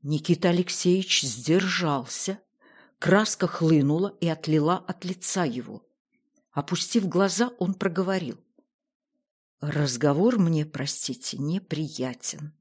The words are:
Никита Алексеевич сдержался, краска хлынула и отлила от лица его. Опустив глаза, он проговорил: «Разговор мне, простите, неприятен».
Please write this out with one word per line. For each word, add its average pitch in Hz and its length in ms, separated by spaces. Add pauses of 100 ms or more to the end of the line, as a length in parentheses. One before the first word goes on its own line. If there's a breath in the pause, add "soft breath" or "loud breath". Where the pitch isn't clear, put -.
Никита 156 480
Алексеевич 180 720
сдержался, 156 1200 (580 soft breath)
краска 190 480
хлынула 160 720
и 170 80
отлила 156 500
от - 280
лица 180 400
его. 117 420 (640)
Опустив 180 560
глаза, 196 420 (100)
он 185 160
проговорил: 180 680 (1160)
«Разговор 147 800
мне, 165 260
простите, - 720
неприятен». 147 1200